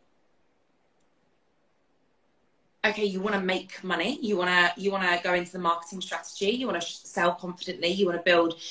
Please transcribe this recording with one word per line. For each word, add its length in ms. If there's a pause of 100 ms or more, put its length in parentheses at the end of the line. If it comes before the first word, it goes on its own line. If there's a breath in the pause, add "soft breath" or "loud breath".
(2750)
okay, 200
you 140
wanna 220
make 420
money, 380
you 160
wanna, 400
you 140
wanna 320
go 100
into 200
the 60
marketing 420
strategy, 500
you 160
wanna 140
sh-, 220
sell 300
confidently, 560
you 160
wanna 180
build 360 (120)